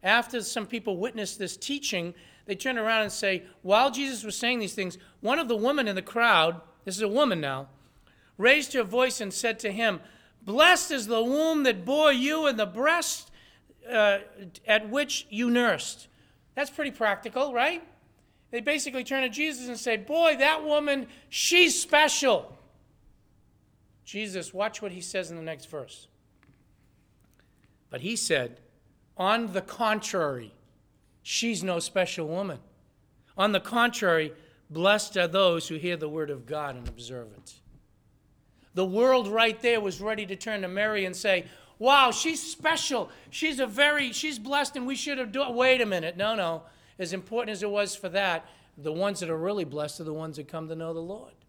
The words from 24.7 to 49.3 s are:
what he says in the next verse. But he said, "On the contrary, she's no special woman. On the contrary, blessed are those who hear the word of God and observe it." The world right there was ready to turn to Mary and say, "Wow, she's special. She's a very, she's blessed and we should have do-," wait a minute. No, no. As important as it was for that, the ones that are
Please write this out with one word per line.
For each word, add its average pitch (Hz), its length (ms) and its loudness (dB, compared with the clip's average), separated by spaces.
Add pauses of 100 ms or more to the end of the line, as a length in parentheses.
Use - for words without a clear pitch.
what 202 100 -8
he 180 100 -12
says 175 280 -6
in 170 80 -12
the 165 60 -12
next 160 220 -10
verse. - 420 -14 (1800)
But 131 100 -10
he 214 140 -6
said, 127 440 -2 (580)
"On 208 360 0
the 190 80 -2
contrary, 185 920 -2 (680)
she's 220 420 -2
no 180 160 -2
special 170 480 -2
woman. 170 320 -6 (800)
On 202 140 4
the 196 80 2
contrary, 190 760 2 (360)
blessed 196 480 2
are 175 100 2
those 170 400 2
who 160 80 -8
hear 175 220 -4
the 151 120 -6
word 151 200 -6
of 127 160 -8
God 143 300 -6
and 120 120 -12
observe 120 460 -14
it." 90 200 -20 (1200)
The 185 120 0
world 233 420 4
right 226 340 2
there 233 200 2
was 185 200 -6
ready 208 240 -4
to 190 100 -8
turn 208 260 -6
to 185 60 -6
Mary 202 380 -2
and 185 100 -6
say, 185 300 0 (320)
"Wow, 262 340 6
she's 320 300 -2
special. - 720 -2 (180)
She's 311 300 -4
a 262 80 0
very, 277 440 2
she's 285 280 -6
blessed 277 360 -2
and 247 120 -6
we 269 80 -4
should 285 220 -6
have 240 140 -6
do-," 262 200 -2
wait 254 300 6
a 226 40 2
minute. 170 320 -4
No, 214 180 0
no. 165 280 -2 (340)
As 175 160 -6
important 214 380 -6
as 196 120 -6
it 208 60 -2
was 202 260 -2
for 190 140 -10
that, 175 360 0 (320)
the 151 140 -6
ones 185 300 -2
that 165 80 -6
are 160 80 -2